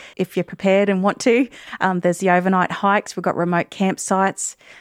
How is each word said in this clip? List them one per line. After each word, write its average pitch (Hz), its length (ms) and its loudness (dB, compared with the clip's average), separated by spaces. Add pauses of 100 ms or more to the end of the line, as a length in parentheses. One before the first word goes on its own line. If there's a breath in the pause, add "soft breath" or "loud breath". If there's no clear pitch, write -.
(160 loud breath)
if - 200 -6
you're 180 80 0
prepared 196 460 0
and 190 140 0
want 202 180 0
to. 240 260 4 (340 loud breath)
Um, 185 180 0
there's 175 200 0
the 190 100 0
overnight 180 420 2
hikes. - 440 -2
We've 180 80 -8
got 175 120 -2
remote 170 340 0
campsites, - 840 -2 (260 loud breath)